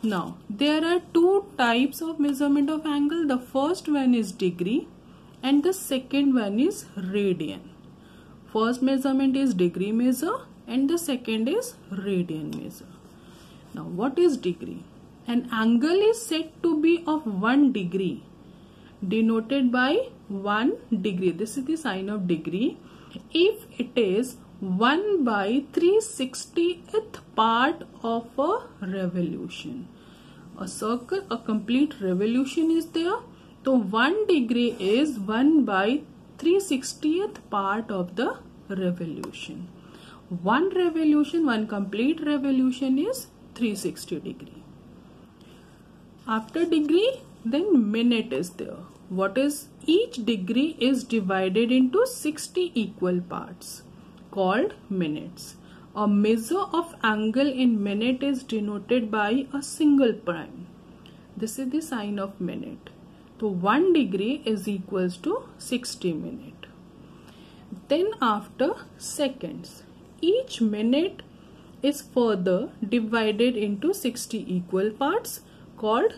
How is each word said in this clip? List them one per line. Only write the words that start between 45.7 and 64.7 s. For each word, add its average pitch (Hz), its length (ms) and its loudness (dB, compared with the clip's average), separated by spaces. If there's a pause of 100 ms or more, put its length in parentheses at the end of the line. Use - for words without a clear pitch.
After 226 380 -2
degree, 330 560 2 (240)
then 262 460 4
minute 226 420 2
is 160 180 -4
there. - 280 -12 (300)
What 190 280 -2
is, 285 300 0 (180)
each 349 400 2
degree 226 540 0
is 247 260 2
divided 190 680 0
into 262 340 4
sixty 339 680 -4
equal 180 460 -2
parts - 640 -12 (480)
called 202 420 2 (160)
minutes. 175 680 -4 (380)
A 214 140 0
measure 226 640 2
of 339 300 -2
angle 220 440 2
in 254 360 2
minute 226 400 0
is 277 200 -2
denoted 214 680 -2
by 220 420 0
a 285 80 -4
single 285 540 4
prime. - 520 -8 (680)
This 220 220 -6
is 262 100 -4
the 302 140 -2
sign 208 360 -6
of 196 220 -8
minute. - 480 -8 (500)
So 220 100 -2
one 214 440 4
degree 226 540 2
is 208 200 -2
equals 185 520 -2